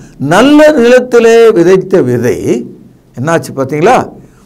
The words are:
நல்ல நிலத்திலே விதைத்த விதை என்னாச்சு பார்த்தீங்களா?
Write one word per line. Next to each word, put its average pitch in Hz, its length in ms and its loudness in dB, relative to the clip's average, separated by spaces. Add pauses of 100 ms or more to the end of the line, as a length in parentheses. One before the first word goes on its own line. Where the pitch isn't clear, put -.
(200)
நல்ல 277 520 2
நிலத்திலே 233 800 2
விதைத்த 185 520 0
விதை 120 640 -4 (540)
என்னாச்சு 143 360 -4
பார்த்தீங்களா? 151 560 -2 (340)